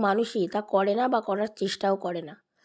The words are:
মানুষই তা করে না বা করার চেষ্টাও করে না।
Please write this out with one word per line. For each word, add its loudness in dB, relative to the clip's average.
মানুষই 2
তা -4
করে 2
না 2
বা 2
করার -2
চেষ্টাও 0
করে -6
না। -14